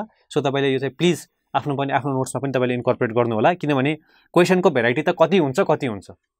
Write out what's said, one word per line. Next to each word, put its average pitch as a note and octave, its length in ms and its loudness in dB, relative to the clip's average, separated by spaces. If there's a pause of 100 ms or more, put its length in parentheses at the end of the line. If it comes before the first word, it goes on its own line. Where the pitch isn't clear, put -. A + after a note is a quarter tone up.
(360)
So, - 20 0
तपाईले C#3 340 -2
यो C3 60 0
चाहिँ C3 160 -6
प्लिज E3 340 0 (260)
आफ्नो C#3 220 -2
पनि, C#3 160 -4
आफ्नो C#3 200 -2
नोट्समा C3 280 -4
पनि C3+ 120 -6
तपाईले B2+ 220 0
इन्कर्पोरेट A#2+ 420 -2
गर्नु A#2 180 0
होला, C3+ 200 2
किनभने D3 400 0 (400)
क्वेसनको F3+ 360 4
भेराइटी B2 320 0
त - 60 -2
कति F3+ 300 2
हुन्छ, C#3+ 220 0
कति D3+ 260 0
हुन्छ, G2+ 240 -8 (280)